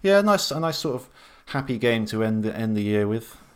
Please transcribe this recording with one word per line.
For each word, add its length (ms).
Yeah, 200
nice, 300
a 80
nice 180
sort 180
of 140
happy 300
game 300
to 160
end 200
the, 120
end 220
the 60
year 240
with, 280